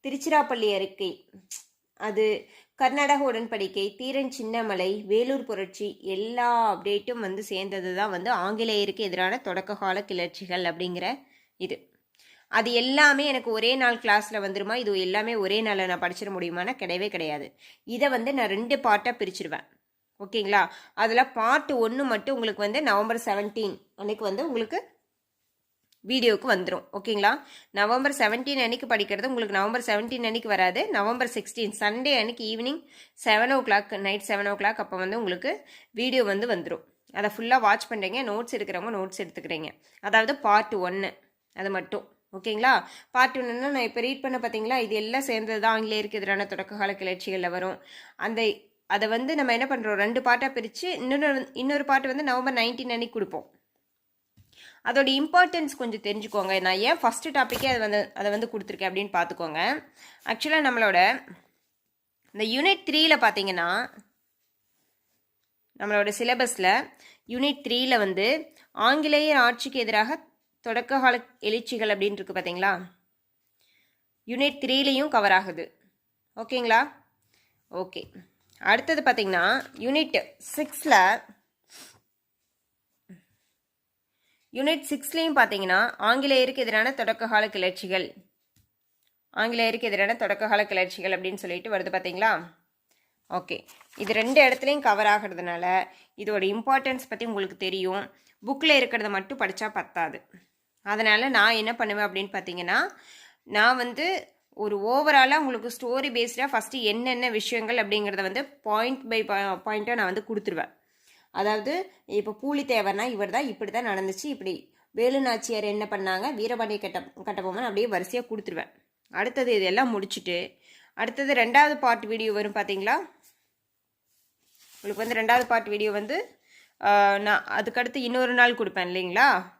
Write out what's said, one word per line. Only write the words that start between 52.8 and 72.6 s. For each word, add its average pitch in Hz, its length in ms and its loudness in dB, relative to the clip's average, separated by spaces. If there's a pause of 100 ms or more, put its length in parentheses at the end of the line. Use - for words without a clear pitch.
அன்னைக்கு 240 300 -6
கொடுப்போம். 196 400 -6 (1300)
அதோட 269 220 4
இம்பார்ட்டன்ஸ் 311 720 4
கொஞ்சம் 220 240 -6
தெரிஞ்சுக்கோங்க. 202 600 0
நான் 185 160 2
ஏன் 269 220 2
ஃபர்ஸ்ட் 233 300 0
டாபிக்கே 262 380 0
அதை 254 120 2
வந்து, 208 360 0
அதை 202 160 -2
வந்து 226 220 -2
கொடுத்துருக்கேன் 190 360 -6
அப்படின்னு 190 300 -2
பார்த்துக்கோங்க. 170 680 -2 (400)
ஆக்சுவலா 294 440 0
நம்மளோட 220 580 4 (1040)
இந்த 214 120 -4
யூனிட் 285 440 2
த்ரீல 302 400 6
பார்த்தீங்கன்னா, 190 640 0 (1900)
நம்மளோட 208 400 0
சிலபஸ்ல 240 720 2 (360)
யூனிட் 277 420 0
த்ரீல 247 300 2
வந்து 208 560 0 (180)
ஆங்கிலேயர் 294 640 4
ஆட்சிக்கு 247 420 2
எதிராக 220 480 0 (340)
தொடக்க 240 400 -2
கால 247 240 4 (140)
எழுச்சிகள் 226 500 -2
அப்படின்னு 202 240 0
இருக்கு 190 200 -10
பார்த்தீங்களா, 180 480 -2 (1500)